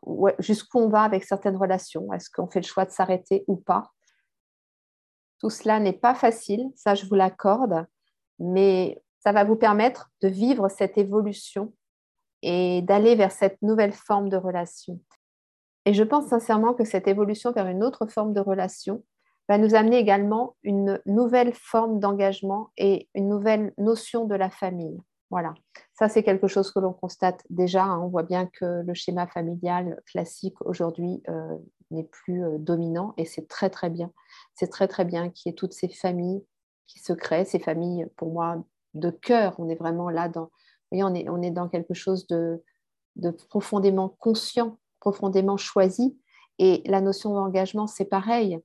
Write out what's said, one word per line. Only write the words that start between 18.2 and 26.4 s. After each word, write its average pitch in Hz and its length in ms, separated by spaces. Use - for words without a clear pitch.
de 202 60
relation 190 640
va 208 80
nous 214 180
amener 220 220
également 214 680
une 196 420
nouvelle 240 480
forme 226 460
d'engagement 196 800
et 196 360
une 196 140
nouvelle 208 500
notion 226 480
de 208 100
la 190 140
famille. 175 500
Voilà. 170 220
Ça, 214 160
c'est 214 140
quelque 196 240